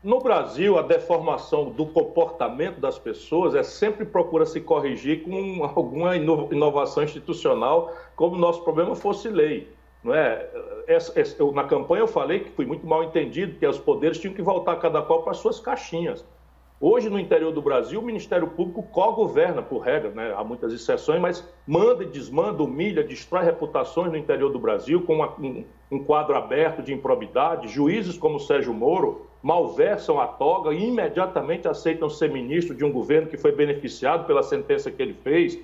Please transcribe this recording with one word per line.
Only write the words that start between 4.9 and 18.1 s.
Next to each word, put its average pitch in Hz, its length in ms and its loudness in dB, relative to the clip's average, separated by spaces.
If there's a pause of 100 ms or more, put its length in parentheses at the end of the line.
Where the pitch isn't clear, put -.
com 190 400 -4
alguma 151 540 0
ino-, 156 340 2
inovação 143 520 2
institucional, 147 920 0 (240)
como 175 180 2
o 175 40 -4
nosso 170 260 2
problema 170 320 0
fosse 202 320 -4
lei, 151 420 0 (320)
não 120 120 0
é? 127 340 0 (380)
Essa, 165 340 2
essa, 143 220 0
eu, 143 100 4
na 139 120 0
campanha 151 360 0
eu 226 80 4
falei 165 320 0
que - 80 -12
fui - 160 -4
muito 151 220 -6
mal 160 180 2
entendido, 160 540 -4
que 156 80 2
os 139 100 2
poderes 156 420 0
tinham 190 140 -8
que - 80 -10
voltar 175 360 0
cada 151 260 0
qual 165 200 2
para 185 120 -4
suas - 260 -2
caixinhas. - 640 -6 (560)
Hoje, 214 300 4
no 202 100 -2
interior 160 320 2
do 151 80 -2
Brasil, 135 400 0
o - 20 -8
Ministério 202 440 -2